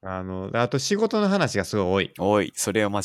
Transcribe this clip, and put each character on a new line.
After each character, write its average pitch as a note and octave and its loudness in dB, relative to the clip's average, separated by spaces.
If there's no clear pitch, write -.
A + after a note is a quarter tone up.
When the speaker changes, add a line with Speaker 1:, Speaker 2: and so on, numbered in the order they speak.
Speaker 1:
あ F#2 -8
の、 F#2 -6
あ A#2+ 2
と C3+ -2
仕 G3+ -2
事 G#3+ 0
の G3+ 2
話 F#3+ 0
が F#2+ 0
す - -4
ご F#2+ 2
い - -4
多 - -
い。 - -20
Speaker 2:
多 G2+ 4
い。 - -2
そ - -2
れ G#2+ 2
は G2+ 2
間 G2+ -2
違 - -4